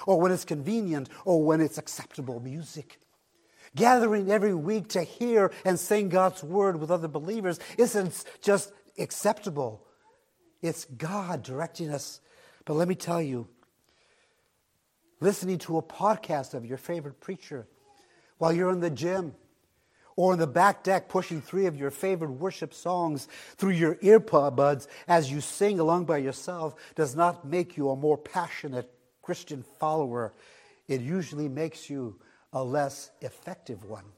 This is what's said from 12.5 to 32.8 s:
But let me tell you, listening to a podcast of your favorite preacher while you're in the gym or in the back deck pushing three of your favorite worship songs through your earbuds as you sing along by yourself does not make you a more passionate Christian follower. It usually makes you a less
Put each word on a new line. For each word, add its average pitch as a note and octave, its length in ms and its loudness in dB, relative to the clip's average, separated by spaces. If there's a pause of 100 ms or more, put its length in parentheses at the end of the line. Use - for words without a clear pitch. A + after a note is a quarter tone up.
But D3+ 120 -4
let E3+ 120 2
me F#3 80 0
tell E3+ 260 -4
you, B2+ 280 -6 (1700)
listening F#3 400 0
to D#3+ 180 -4
a D#3+ 60 -2
podcast F3+ 680 -2
of A#2+ 120 -8
your B2+ 120 -8
favorite D3 420 -10
preacher D3+ 480 -14 (680)
while E3 160 2
you're F#3 180 2
in F3+ 80 0
the E3+ 100 0
gym E3 460 -4 (800)
or F#3 180 4
in F3 60 0
the D#3+ 80 2
back F3 360 4
deck F#3 260 2
pushing F3 320 -2
three F#3+ 240 -2
of E3+ 100 -2
your C#3 140 -4
favorite E3 400 -4
worship D#3 440 -8
songs E3+ 540 -4 (300)
through F#3+ 140 0
your E3 240 2
earbuds C#3+ 920 6 (200)
as E3 240 4
you C#3+ 100 -4
sing G3+ 380 0
along E3 260 2
by D3+ 140 0
yourself D3+ 560 -6 (200)
does C#3 200 0
not F3 300 2
make F3 300 -4
you C#3+ 140 0
a C3+ 60 0
more D3 220 2
passionate D3 720 -8 (320)
Christian D3+ 440 -10 (140)
follower. C3 520 -2 (560)
It C3+ 140 -2
usually D3+ 480 -4
makes D3+ 400 -8
you B2+ 320 -8 (320)
a C3 100 -2
less C3+ 460 -4 (120)